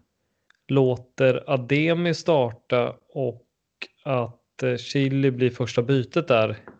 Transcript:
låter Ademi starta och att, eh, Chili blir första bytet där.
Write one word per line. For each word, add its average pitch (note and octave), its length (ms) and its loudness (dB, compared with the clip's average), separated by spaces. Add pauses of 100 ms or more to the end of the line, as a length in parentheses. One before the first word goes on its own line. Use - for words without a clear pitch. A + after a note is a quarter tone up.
(680)
låter C3 840 0
Ademi D3+ 640 0
starta B2 840 -2 (120)
och B2+ 380 -8 (580)
att, A#2+ 580 -6
eh, B2+ 140 0
Chili C3+ 540 0
blir B2 200 0
första A#2+ 320 -2
bytet C3+ 460 0
där. A2 280 2 (240)